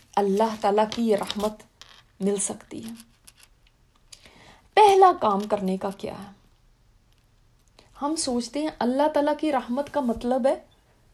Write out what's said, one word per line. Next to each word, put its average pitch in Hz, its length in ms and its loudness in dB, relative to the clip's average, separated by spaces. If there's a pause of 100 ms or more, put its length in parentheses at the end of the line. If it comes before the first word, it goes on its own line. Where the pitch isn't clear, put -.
(180)
अल्लाह 202 380 0
ताला 208 300 0
की 220 160 -6
ये 220 140 2
रहमत 208 440 -4 (640)
मिल 202 180 0
सकती - 400 -10
है। 226 340 -18 (1600)
पहला 392 380 8
काम 208 320 0
करने 190 320 -2
का 190 140 -6
क्या - 240 -12
है? 196 200 -18 (1600)
हम 294 160 -2
सोचते 262 480 -4
हैं 311 140 -6
अल्लाह 262 300 0
ताला 302 260 0
की 302 180 -2
रहमत 254 380 -4
का 285 120 -4
मतलब 240 460 0
है - 180 -2 (480)